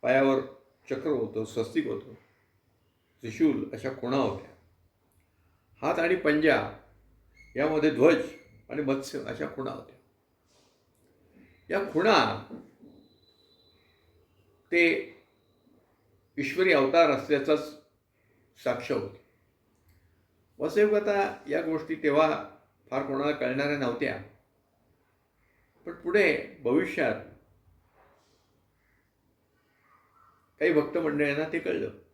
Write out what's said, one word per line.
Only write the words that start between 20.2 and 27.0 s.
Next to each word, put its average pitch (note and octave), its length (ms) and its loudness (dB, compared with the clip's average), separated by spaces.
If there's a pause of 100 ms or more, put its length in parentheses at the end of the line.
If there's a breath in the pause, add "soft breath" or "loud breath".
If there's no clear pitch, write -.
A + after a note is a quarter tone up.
वास्तविक G#3 360 2
आता G3+ 540 0
या D#3 140 -2
गोष्टी D#3+ 320 -4
तेव्हा D3+ 500 2 (460)
फार C#3 160 -4
कोणाला C#3 260 -2
कळणाऱ्या C#3+ 460 -2
नव्हत्या, A#2 440 -4 (1600)
पण E3+ 60 -12
पुढे F3 680 2
भविष्यात C3+ 520 0 (3500)